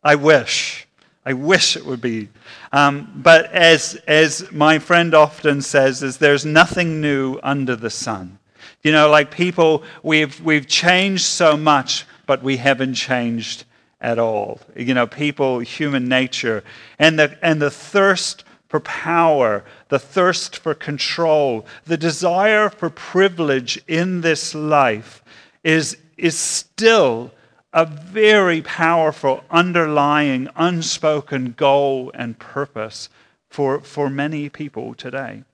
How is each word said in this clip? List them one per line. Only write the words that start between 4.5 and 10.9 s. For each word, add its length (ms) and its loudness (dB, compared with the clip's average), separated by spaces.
my 260 2
friend 360 0
often 480 4
says, 400 0
is 160 -8
there's 260 2
nothing 560 0
new 420 -4
under 320 -4
the 140 -8
sun. 500 -10
You 100 2
know, 180 6
like, 200 6
people, 520 0
we've, 400 -2
we've 240 0
changed 580 0